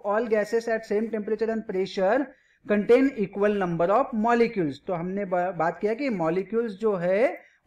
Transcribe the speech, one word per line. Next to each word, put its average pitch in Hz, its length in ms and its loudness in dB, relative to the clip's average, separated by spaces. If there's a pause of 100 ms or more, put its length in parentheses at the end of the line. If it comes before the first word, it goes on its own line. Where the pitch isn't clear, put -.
all 220 200 0
gases 220 400 0
at 220 120 -2 (120)
same 214 220 -2
temperature 214 340 -2
and 220 120 -2 (100)
pressure 190 540 0 (480)
contain 233 320 6
equal 208 600 0
number 170 240 2
of 254 160 4 (100)
molecules। 226 600 2 (120)
तो 190 60 -4
हमने 185 320 -4
बा-, 180 300 -2
बात 170 260 -2
किया 214 140 -2
कि 277 140 -4
मॉलिक्यूल्स 190 640 -2
जो 202 220 0
है 196 560 0 (160)